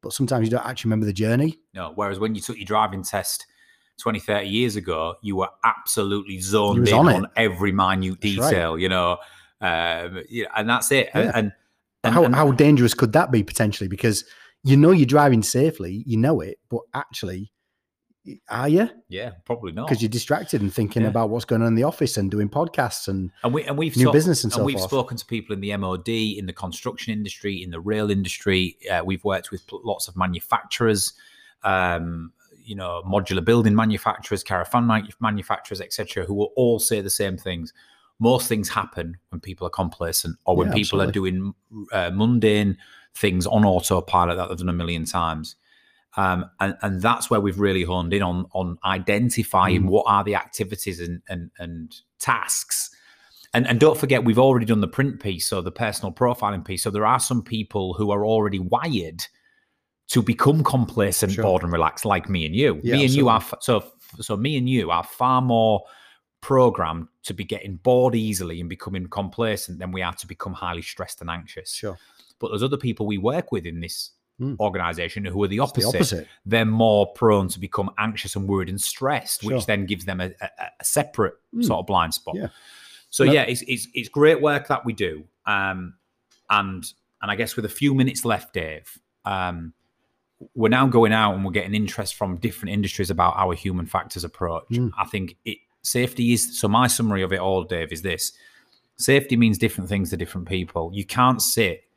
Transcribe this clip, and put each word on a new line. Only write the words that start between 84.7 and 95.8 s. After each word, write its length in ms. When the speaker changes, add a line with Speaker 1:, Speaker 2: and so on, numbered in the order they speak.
Speaker 2:
we 80
do. 320
Um, 480
and, 340
and 80
I 40
guess 220
with 80
a 60
few 240
minutes 320
left, 260
Dave, 460
um, 480
we're 140
now 180
going 280
out 200
and 80
we're 80
getting 240
interest 400
from 220
different 380
industries 340
about 300
our 160
human 320
factors 360
approach. 480
Speaker 1:
Mm. 280
Speaker 2:
I 80
think 400
it, 100